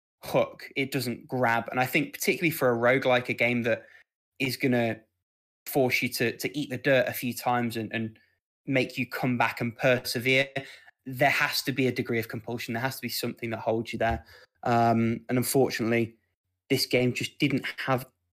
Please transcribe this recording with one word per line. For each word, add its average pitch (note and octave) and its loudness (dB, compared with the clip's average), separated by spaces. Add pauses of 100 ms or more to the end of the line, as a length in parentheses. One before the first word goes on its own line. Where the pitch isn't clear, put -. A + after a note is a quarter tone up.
(240)
hook, - -2
it C3+ -2
doesn't B2 -4
grab. A#2 2
And - 0
I - 2
think D3 0
particularly E3+ 0
for B2+ 2
a A#2 2
roguelike, B2 4
a A#2+ -4
game A#2+ 0
that A2+ 0 (560)
is B2+ -2
gonna A#2+ 2 (720)
force B2+ 2
you A#2+ -2
to, - -2
to - -6
eat D3+ -4
the B2+ -6
dirt C3 4
a A2+ -2
few A#2+ -4
times A#2+ -2
and, G#2+ -4
and A2+ -6 (480)
make C3 0
you B2 -2
come B2 -2
back A#2 0
and A#2+ -4
persevere, C3 2 (580)
there C3+ 2
has - 0
to - -2
be B2+ 0
a A#2+ 2
degree A#2+ -2
of A2 -4
compulsion. A#2 -8
There A2+ -4
has C3 -4
to - -14
be B2 -6
something A#2 -6
that A2 -6
holds A2+ -2
you A2 -6
there. A2+ 0 (380)
Um, A#2 4
and B2+ 0
unfortunately, A#2 2 (540)
this C3+ 2
game B2 2
just - -8
didn't C3+ 0 (200)
have C3 0 (340)